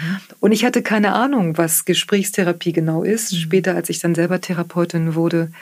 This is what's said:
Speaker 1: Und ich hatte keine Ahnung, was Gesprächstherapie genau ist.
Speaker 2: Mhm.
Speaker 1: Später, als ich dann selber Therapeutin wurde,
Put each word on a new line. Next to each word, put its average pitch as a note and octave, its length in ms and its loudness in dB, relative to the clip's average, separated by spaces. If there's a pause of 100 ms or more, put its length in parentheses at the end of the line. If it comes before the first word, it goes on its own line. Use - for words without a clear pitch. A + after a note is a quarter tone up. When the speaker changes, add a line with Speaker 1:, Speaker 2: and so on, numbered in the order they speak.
(400)
Speaker 1:
Und A#3+ 100 4
ich A3 140 2
hatte A#3+ 180 2
keine G#3 300 2
Ahnung, G#3+ 460 2
was E3 260 0
Gesprächstherapie F3+ 880 0
genau D#3+ 320 0
ist. A3 280 -2
Speaker 2:
Mhm. F3+ 40 -2
Speaker 1:
Später, F3 400 0
als E3+ 120 -4
ich E3 120 -6
dann E3+ 160 0
selber F3 240 0
Therapeutin E3+ 720 -2
wurde, E3 480 0